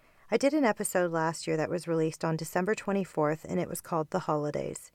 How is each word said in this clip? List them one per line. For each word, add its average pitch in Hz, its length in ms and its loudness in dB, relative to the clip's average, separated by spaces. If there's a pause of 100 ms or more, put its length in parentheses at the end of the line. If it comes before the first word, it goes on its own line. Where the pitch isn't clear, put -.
(320)
I 220 60 2
did 269 160 4
an 311 100 4
episode 196 480 2
last 160 340 0
year 160 120 0
that 151 120 0
was 165 200 -4
released 160 340 0
on 160 140 0
December 180 360 0
twenty-fourth, 170 760 0
and 180 100 0
it 170 80 -2
was - 140 -8
called 160 300 -2
The 185 80 0
Holidays. 147 760 -4